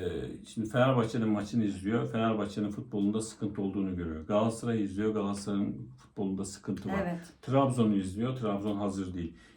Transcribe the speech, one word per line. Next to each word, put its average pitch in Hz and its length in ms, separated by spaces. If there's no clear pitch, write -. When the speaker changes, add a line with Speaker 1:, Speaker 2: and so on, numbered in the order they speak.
Speaker 1:
şimdi 107 240
Fenerbahçe'nin 123 580
maçını 107 360
izliyor. 101 480
Fenerbahçe'nin 107 580
futbolunda 104 500
sıkıntı 101 420
olduğunu 95 340
görüyor. 80 300
Galatasaray 113 560
izliyor. 104 320
Galatasaray'ın 101 720
futbolunda 95 460
sıkıntı - 440
var. 196 140
Speaker 2:
Evet. 175 180
Speaker 1:
Trabzon'u 123 540
izliyor. 101 400
Trabzon 101 400
hazır 95 380
değil. 85 200